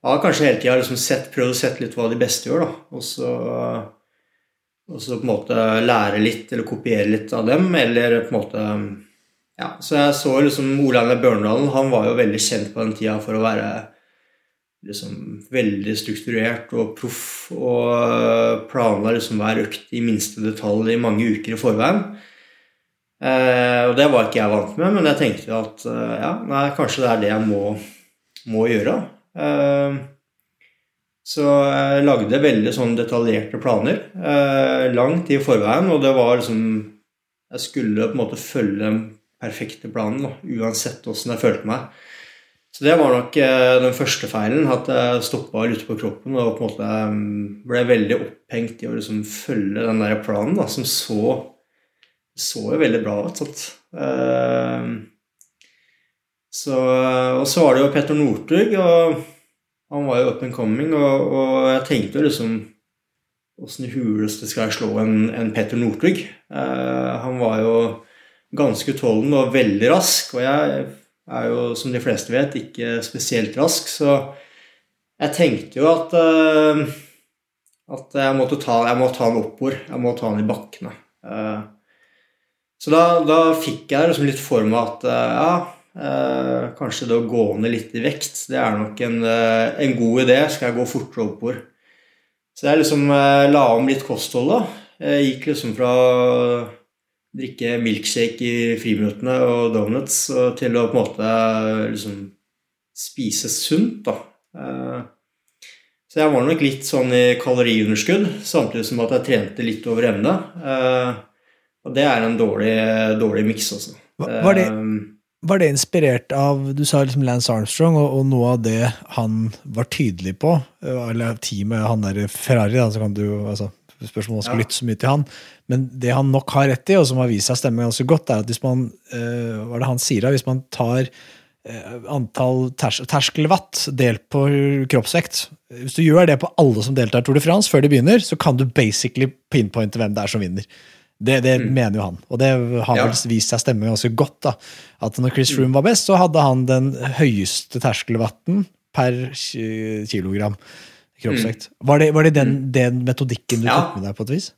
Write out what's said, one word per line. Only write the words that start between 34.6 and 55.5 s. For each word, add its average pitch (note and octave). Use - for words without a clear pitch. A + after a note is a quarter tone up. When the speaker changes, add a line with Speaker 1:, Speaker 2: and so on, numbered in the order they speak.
Speaker 1:
lang C#3
tid C#3
i C3+
forveien, B2
og D3+
det C3+
var B2
liksom, A2
jeg B2
skulle A2
på A#2+
en A#2
måte -
følge G#2
den A2
perfekte -
planen A#2
da, -
uansett A2+
hvordan -
jeg -
følte G#2
meg. B2
Så -
det D#3
var C#3+
nok, B2
eh, B2+
den B2+
første -
feilen, A#2
at B2+
jeg B2
stoppet -
og A2+
lyttet A2
på A2
kroppen, B2
og A#2
på A#2
en G#2+
måte, G#2
mm, G#2
ble A#2+
veldig A#2
opphengt -
i A2+
å A#2
liksom G#2+
følge G#2+
den A2
der G#2+
planen A2
da, D#3+
som -
så, A#2
så -
jo D3
veldig A#2
bra G#2
ut, -
sant? -
Eh, B1+